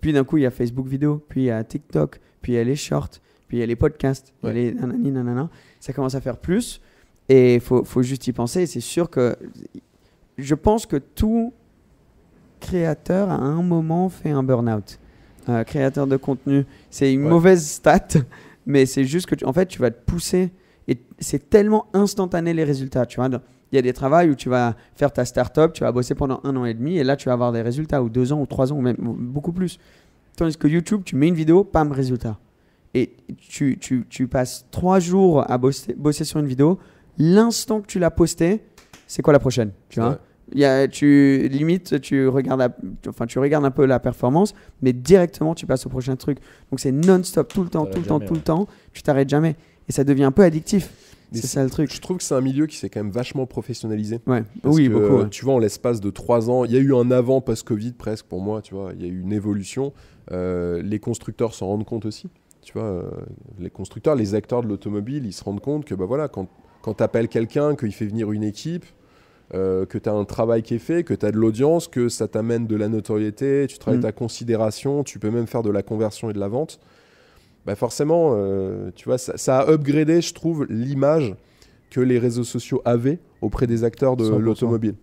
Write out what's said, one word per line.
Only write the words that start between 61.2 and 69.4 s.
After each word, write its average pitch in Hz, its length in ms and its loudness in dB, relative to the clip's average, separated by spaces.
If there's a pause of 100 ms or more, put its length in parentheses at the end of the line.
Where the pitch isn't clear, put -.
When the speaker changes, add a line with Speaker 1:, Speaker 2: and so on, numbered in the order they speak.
Speaker 2:
s'en 95 120 -8
rendent 104 180 -4
compte 113 200 -8
aussi. 107 240 -10 (320)
Tu - 100 -20
vois, 107 120 -8
euh, 95 200 -6 (560)
les 90 100 -10
constructeurs, 127 460 -4
les 104 180 -2
acteurs 120 300 -2
de 110 60 -6
l'automobile, 104 560 -6
ils 95 80 -8
se - 100 -16
rendent 101 180 -8
compte 147 220 -6
que, - 120 -8
bah 92 100 -4
voilà, 135 240 -4
quand, 95 180 -10 (340)
quand 110 120 -6
t'appelles 117 340 0
quelqu'un, 143 480 -2
qu'il 107 180 -6
fait 110 140 -8
venir 107 240 -4
une 107 120 -4
équipe, 156 420 -8 (680)